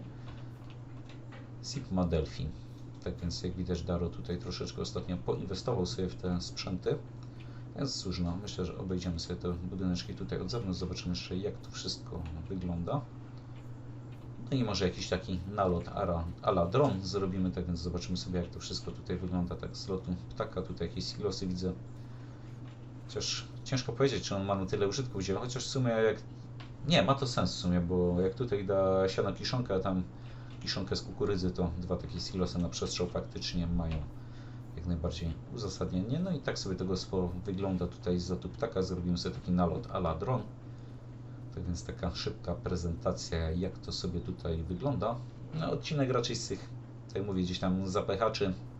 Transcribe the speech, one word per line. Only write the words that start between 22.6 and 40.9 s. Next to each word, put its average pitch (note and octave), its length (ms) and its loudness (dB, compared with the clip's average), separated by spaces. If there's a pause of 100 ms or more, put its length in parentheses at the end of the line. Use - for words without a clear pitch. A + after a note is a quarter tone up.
Chociaż - 420 -4 (160)
ciężko B2+ 280 0
powiedzieć, A#2+ 300 6
czy G#2 140 0
on G2 80 2
ma G2+ 100 4
na F#2+ 120 2
tyle G2+ 220 4
użytku G2+ 300 -2
udziela, F#2+ 220 2
chociaż B2+ 240 -4
w - 40 -4
sumie B2+ 220 4
jak... A2 260 6 (720)
Nie, D#3 140 8
ma C3+ 120 8
to C3 120 0
sens F#2+ 260 2
w - 20 -4
sumie, F2+ 260 4
bo F2 400 4
jak F#2+ 140 4
tutaj G2+ 320 0
da F#2+ 420 6
siano G2 240 2
kiszonkę, B2 420 0
a F#2+ 60 4
tam F#2+ 220 4 (580)
kiszonkę G2 360 0
z - 60 0
kukurydzy, F#2 480 2
to F2 280 2
dwa - 180 0
takie E2+ 240 -4
silosy F2+ 380 0
na E2+ 100 4
przestrzał F2+ 380 0
faktycznie F2 600 -2
mają E2 300 2 (800)
jak E2 100 -4
najbardziej E2 460 0 (220)
uzasadnienie. F#2+ 640 0
No F#3 140 2
i C3+ 80 0
tak - 180 -2
sobie F#2 180 -2
tego F#2 180 0
spo-, F2+ 340 0 (160)
wygląda F#2 420 2
tutaj F2+ 320 0
z F2 120 0
lotu F#2 180 -2
ptaka. - 340 0
Zrobimy F2 360 2
sobie F#2 160 -2
taki - 180 -2
nalot F2 400 4
a - 60 0
la E2 160 2
dron. G#2+ 280 0 (1120)